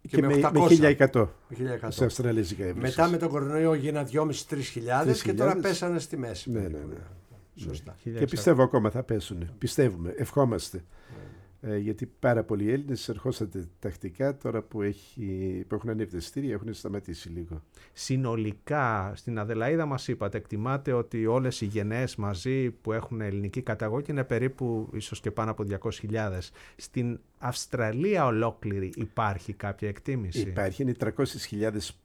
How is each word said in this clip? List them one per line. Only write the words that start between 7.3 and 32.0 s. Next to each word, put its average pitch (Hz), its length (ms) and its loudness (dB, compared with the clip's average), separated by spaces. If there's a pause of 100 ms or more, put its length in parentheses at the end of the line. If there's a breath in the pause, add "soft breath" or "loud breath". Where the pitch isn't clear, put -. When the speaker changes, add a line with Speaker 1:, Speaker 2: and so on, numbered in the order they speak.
Speaker 1:
Σωστά. 87 160 -10
Speaker 3:
Χίλια 78 140 -10 (100)
εξακόσια. 117 240 -8
Speaker 2:
Και 113 60 4
πιστεύω 131 380 6
ακόμα 123 260 4
θα 127 140 -2
πέσουνε. 92 540 -4
Πιστεύουμε. 95 600 0
Ευχόμαστε. 117 600 0
Speaker 1:
Ναι. 82 80 -12 (760 loud breath)
Speaker 2:
Ε, 107 160 -2
γιατί 107 280 -2 (140)
πάρα 120 240 4
πολλοί 104 280 0
Έλληνες 139 380 -2
ερχόσατε 98 560 -4 (140)
τακτικά, 113 580 -4
τώρα 117 240 -2
που 107 200 -6
έχει, 95 840 -4
που - 80 -4
έχουν 107 140 -4
ανέβει 110 220 -2
τα - 60 -6
εισιτήρια, 135 360 -4
έχουν 107 200 -6
σταματήσει 98 560 -8
λίγο. 85 320 -8 (320 soft breath)
Speaker 3:
Συνολικά, 117 1200 -2
στην 113 240 -6
Αδελαΐδα 117 480 0
μας 135 200 -4
είπατε, 107 300 -4
εκτιμάται 131 540 -4
ότι 117 340 0
όλες 127 360 2
οι 110 40 0
γενναίες 107 500 -2
μαζί 117 560 -2
που - 220 -6
έχουν 110 280 -4
ελληνική 101 400 -2
καταγωγή 113 480 -2
είναι 143 140 0
περίπου 120 680 0
ίσως - 260 -8
και 107 120 -4
πάνω 110 200 -2
από 110 120 -4
διακόσιες 98 420 -4
χιλιάδες. 104 460 -4 (240 loud breath)
Στην 120 440 -4 (180)
Αυστραλία 131 880 0
ολόκληρη 110 680 0
υπάρχει 107 580 -4
κάποια 101 340 -6
εκτίμηση; 107 540 -4
Speaker 2:
Υπάρχει, 98 400 -2
είναι 131 120 0
τρακόσιες 127 520 -2
χιλιάδες 107 600 -2